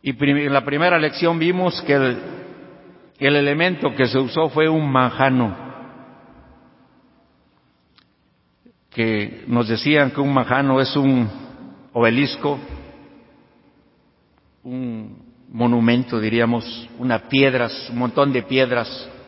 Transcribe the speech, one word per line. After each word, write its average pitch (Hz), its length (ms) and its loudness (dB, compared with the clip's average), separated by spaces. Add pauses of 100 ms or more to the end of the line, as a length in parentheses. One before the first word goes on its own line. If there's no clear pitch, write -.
Y 135 120 -4
prim-, 143 240 2
en 143 160 0
la 135 120 2
primera 160 340 2
lección 165 400 0
vimos 180 420 0
que 143 120 0
el, 131 280 2 (960)
el 143 160 2
elemento 143 600 0
que 127 120 2
se 123 120 0
usó 143 300 0
fue 156 200 2
un 156 200 0
majano, 127 680 2 (3250)
que 110 580 -4
nos 120 200 0
decían 139 440 2
que 139 100 -4
un 139 120 0
majano 135 460 2
es 131 160 -2
un 131 340 2 (600)
obelisco, 131 680 0 (2000)
un 117 640 -10 (220)
monumento, 120 720 2
diríamos, 117 680 -2 (120)
una 123 280 -2
piedras, 131 600 0
un 120 80 -6
montón 131 340 2
de 123 120 0
piedras 127 680 -2 (180)